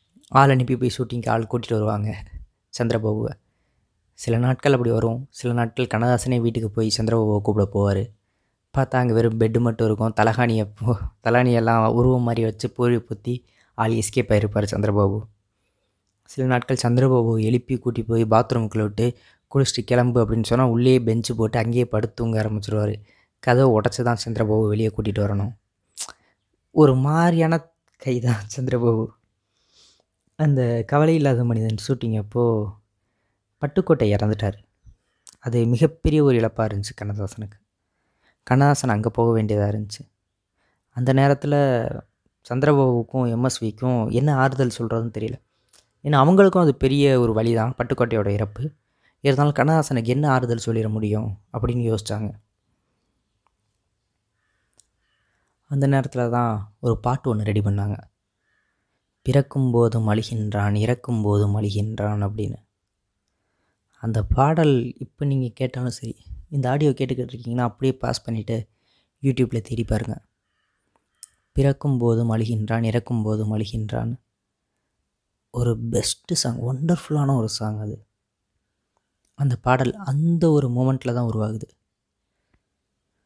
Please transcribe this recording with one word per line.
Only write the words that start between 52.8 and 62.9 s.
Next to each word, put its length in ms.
அந்த 200
நேரத்துல 420
தான் 500
ஒரு 200
பாட்டு 360
ஒண்ணு 60
ரெடி 180
பண்ணாங்க. 380
"பிறக்கும் 500
போதும் 360
அழுகின்றான், 680
இறக்கும் 460
போதும் 360
அழுகின்றான்" 640
அப்படின்னு. 320